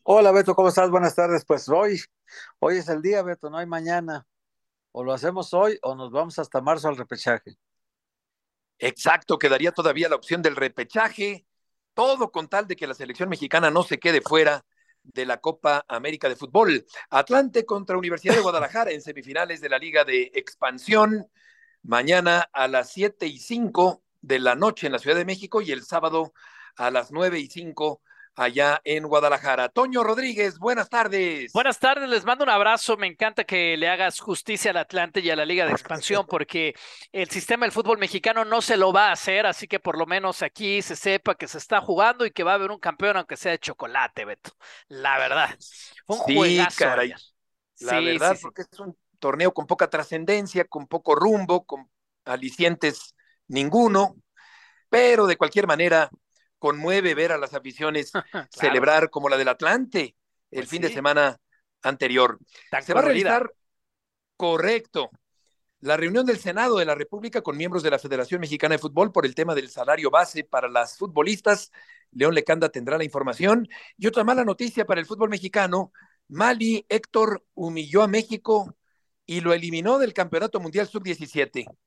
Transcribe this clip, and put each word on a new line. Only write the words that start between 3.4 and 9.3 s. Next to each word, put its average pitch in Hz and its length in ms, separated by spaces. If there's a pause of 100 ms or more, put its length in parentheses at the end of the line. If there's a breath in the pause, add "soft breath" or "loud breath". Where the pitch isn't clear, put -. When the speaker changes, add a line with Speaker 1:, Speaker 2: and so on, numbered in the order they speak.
Speaker 1:
no 160 80
hay 175 80
mañana. 165 580 (680)
O 123 100
lo 131 100
hacemos 165 400
hoy 202 300
o 135 100
nos 131 160
vamos 160 300
hasta 143 200
marzo 151 280
al 143 100
repechaje. - 640 (1200)
Speaker 2:
Exacto, 160 580